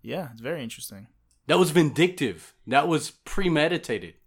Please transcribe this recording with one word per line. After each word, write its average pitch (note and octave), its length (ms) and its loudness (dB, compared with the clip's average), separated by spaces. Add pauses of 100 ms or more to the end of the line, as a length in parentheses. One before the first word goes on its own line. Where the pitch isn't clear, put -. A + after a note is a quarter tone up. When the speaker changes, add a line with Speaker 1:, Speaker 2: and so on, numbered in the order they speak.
Speaker 1:
Yeah, C#3 300 -10
it's A2+ 100 -20
very C#3+ 220 -8
interesting. G#2+ 440 -16 (400)
Speaker 2:
That F3 120 4
was F3+ 120 4
vindictive. D3+ 800 0 (120)
That C#3 220 4
was D3+ 240 -2
premeditated. E3+ 1040 -2 (120)